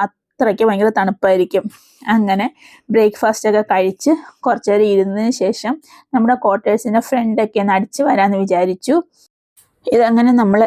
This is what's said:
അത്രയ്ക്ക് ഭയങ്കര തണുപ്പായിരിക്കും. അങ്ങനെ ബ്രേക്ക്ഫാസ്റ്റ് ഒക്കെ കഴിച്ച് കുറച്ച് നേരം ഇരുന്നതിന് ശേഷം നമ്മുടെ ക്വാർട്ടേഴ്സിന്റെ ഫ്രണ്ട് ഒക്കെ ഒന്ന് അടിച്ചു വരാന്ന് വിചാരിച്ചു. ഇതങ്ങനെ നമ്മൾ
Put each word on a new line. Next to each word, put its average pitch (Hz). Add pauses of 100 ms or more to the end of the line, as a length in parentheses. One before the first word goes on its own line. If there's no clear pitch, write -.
അത്രയ്ക്ക് -
ഭയങ്കര 214
തണുപ്പായിരിക്കും. 190 (380)
അങ്ങനെ 208 (440)
ബ്രേക്ക്ഫാസ്റ്റ് 214
ഒക്കെ 208
കഴിച്ച് 190 (300)
കുറച്ച് -
നേരം 208
ഇരുന്നതിന് 202
ശേഷം 190 (380)
നമ്മുടെ 247
ക്വാർട്ടേഴ്സിന്റെ 214
ഫ്രണ്ട് 226
ഒക്കെ 214
ഒന്ന് 196
അടിച്ചു 196
വരാന്ന് 202
വിചാരിച്ചു. 196 (920)
ഇതങ്ങനെ 233
നമ്മൾ 214